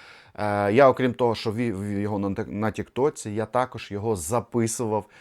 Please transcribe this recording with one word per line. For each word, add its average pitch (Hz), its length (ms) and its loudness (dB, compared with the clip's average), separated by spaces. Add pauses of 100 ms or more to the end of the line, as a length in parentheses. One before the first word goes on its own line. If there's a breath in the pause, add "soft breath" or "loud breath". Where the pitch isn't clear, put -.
(340 loud breath)
е, 101 380 0
я, 131 160 8
окрім 123 260 2
того, 117 200 2
що 107 180 -4
вів 104 480 -4
його 104 180 -2
на 101 100 -2
тик-, 98 240 -6
на 104 180 -2
Тіктоці, 120 600 -4
я 107 160 -4
також 123 440 -4
його 101 260 -2
записував 113 920 -2 (140 soft breath)